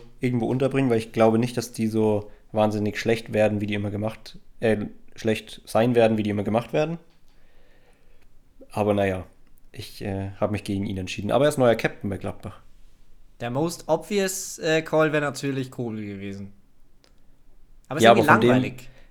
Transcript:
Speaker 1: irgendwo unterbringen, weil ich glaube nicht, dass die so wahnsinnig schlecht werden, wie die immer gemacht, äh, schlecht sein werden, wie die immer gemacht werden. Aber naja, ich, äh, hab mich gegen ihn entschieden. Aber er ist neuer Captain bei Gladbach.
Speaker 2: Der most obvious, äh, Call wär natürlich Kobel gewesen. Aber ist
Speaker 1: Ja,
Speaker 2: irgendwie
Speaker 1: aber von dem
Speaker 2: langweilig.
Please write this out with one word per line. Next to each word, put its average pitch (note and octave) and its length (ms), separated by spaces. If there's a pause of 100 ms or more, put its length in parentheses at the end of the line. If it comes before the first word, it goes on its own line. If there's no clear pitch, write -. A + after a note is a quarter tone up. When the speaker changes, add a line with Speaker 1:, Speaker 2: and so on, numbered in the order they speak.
(200)
Speaker 1:
irgendwo B2 260
unterbringen, C3 440
weil A#2 80
ich A2 140
glaube A2+ 260
nicht, B2 180
dass A#2+ 160
die A2+ 140
so G#2+ 440 (220)
wahnsinnig G#2 460
schlecht A2+ 340
werden, G#2+ 280
wie G#2 60
die G#2+ 80
immer G2+ 160
gemacht, G#2 480 (220)
äh, A2 260 (280)
schlecht - 500
sein A#2 300
werden, A2+ 240
wie A2 60
die G#2 60
immer G2+ 120
gemacht G#2+ 300
werden. D#3 260 (1700)
Aber G#2 240
naja, F#2+ 300 (480)
ich, - 300
äh, G2 280 (100)
hab G#2 100
mich G#2 140
gegen G2 220
ihn G2 120
entschieden. F#2+ 320
Aber A#2+ 140
er D3 60
ist C#3+ 80
neuer A#2+ 160
Captain - 360
bei F#2 80
Gladbach. - 420 (800)
Speaker 2:
Der A#2+ 100
most D#3+ 360
obvious, F#3+ 720
äh, D#3+ 240
Call D#3 300
wär D3+ 80
natürlich C3+ 500
Kobel A2 340
gewesen. G2 480 (1400)
Aber C3+ 100
ist A2+ 60
Speaker 1:
Ja, A2+ 60
Speaker 2:
irgendwie A#2 180
Speaker 1:
aber D#3 60
von - 60
dem A#2+ 100
Speaker 2:
langweilig. - 380 (220)